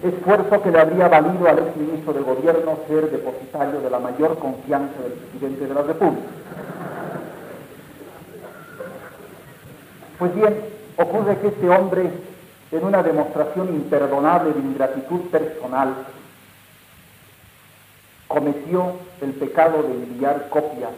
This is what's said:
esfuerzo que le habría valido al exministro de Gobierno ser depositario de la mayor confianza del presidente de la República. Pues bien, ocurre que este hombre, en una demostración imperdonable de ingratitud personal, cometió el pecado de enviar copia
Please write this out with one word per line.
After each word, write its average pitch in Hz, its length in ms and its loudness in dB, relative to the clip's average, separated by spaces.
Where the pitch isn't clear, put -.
esfuerzo 196 580 4
que 185 100 2
le 165 80 8
habría 170 280 6
valido 170 400 6
al 156 120 8
exministro 156 540 -4
de 139 80 -2
Gobierno 156 680 0
ser 156 240 0
depositario 139 720 -4
de 127 80 -2
la 123 100 0
mayor 143 400 0
confianza 139 640 -4
del 123 120 -8
presidente 135 540 -8
de 135 60 -6
la 143 80 0
República. 151 460 0
Pues 180 180 0
bien, 214 200 4
ocurre 196 420 2
que 202 80 0
este 185 220 0
hombre, 185 420 4
en 160 120 -2
una 190 200 4
demostración 156 680 0
imperdonable 147 840 2
de 139 60 0
ingratitud 135 600 -2
personal, 131 640 -2
cometió 175 680 0
el 139 120 -4
pecado 156 500 2
de 135 100 -2
enviar 127 560 -2
copia 143 480 -2